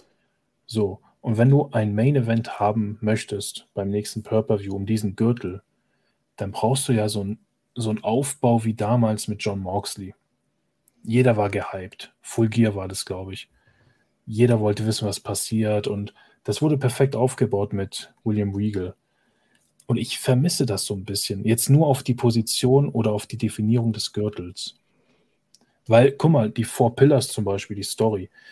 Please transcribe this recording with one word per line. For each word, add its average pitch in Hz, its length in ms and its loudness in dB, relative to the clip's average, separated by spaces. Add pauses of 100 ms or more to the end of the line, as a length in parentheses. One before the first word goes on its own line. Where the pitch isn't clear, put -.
(680)
So, 101 340 -2 (200)
und 110 180 -2
wenn 135 120 6
du 143 200 4
ein 107 240 0
Main 127 220 4
Event 113 420 0
haben 104 420 0
möchtest 107 760 -4
beim 98 160 -4
nächsten 104 340 -4
Pay-Per-View 107 500 -2
um 98 120 -6
diesen 107 280 -2
Gürtel, 113 480 -2 (760)
dann 98 140 -6
brauchst 131 380 0
du 131 40 2
ja 107 160 2
so 104 140 -4
ein, 101 160 -6 (380)
so 113 140 -4
ein 107 120 -4
Aufbau 120 640 0
wie 113 100 0
damals 107 540 0
mit 104 140 -6
Jon 98 180 -4
Moxley. 95 540 -6 (880)
Jeder 120 320 4
war 101 120 0
gehypt. 95 720 -8
Full - 280 0
Gear 107 260 2
war 95 140 -8
das, 98 160 -8
glaub 95 260 -10
ich. - 180 -14 (800)
Jeder 117 320 4
wollte 107 260 0
wissen, 110 220 0
was 95 140 -4
passiert, 107 680 -2
und 104 260 -6 (300)
das - 180 -4
wurde 151 160 2
perfekt 135 380 0
aufgebaut 104 580 0
mit - 400 -6 (120)
William 104 280 0
Regal. 98 440 -4 (920)
Und 120 120 0
ich - 200 -6
vermisse 135 480 2
das 101 180 -4
so 104 100 -6
ein 95 100 -8
bisschen. 101 400 -4
Jetzt 113 260 2
nur 151 160 6
auf 135 160 2
die 127 120 -2
Position 127 720 2
oder 113 240 0
auf 104 140 -4
die 110 120 -10
Definierung 113 540 0
des 101 200 -6
Gürtels. 104 640 -8 (1120)
Weil, 120 240 8
guck 156 220 2
mal, 113 180 4
die 113 140 -2
Four 120 320 0
Pillars 135 320 6
zum - 160 -4
Beispiel, 98 320 -4
die 98 80 -8
Story, 107 440 -2 (240)